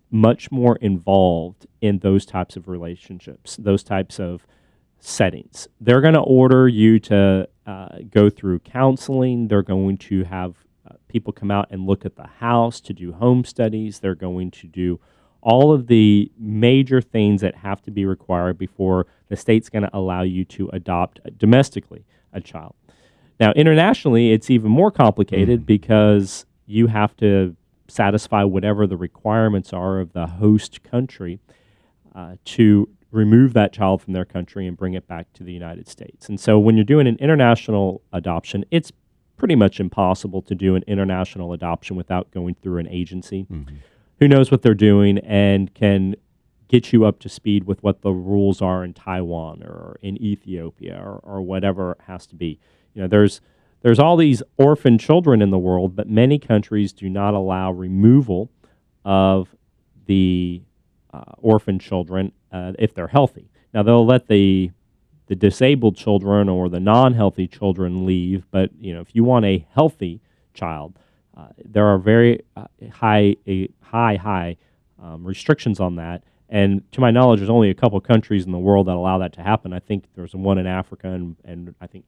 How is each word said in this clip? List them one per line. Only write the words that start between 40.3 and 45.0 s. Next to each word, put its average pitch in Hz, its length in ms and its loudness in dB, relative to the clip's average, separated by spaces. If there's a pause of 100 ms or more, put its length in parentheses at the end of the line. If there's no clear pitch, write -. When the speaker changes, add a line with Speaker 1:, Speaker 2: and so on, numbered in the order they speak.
Speaker 1:
to 101 120 -10
do 92 200 0
an 90 120 -4
international 92 640 -6
adoption 85 460 -8
without 90 340 -8
going 90 240 -8
through 90 220 -8
an 82 100 -8
agency 90 640 -10
Speaker 2:
Mm-hmm. 71 240 -16 (440)
Speaker 1:
who 143 100 4
knows 135 220 4
what 135 100 2
they're 113 120 4
doing 101 460 4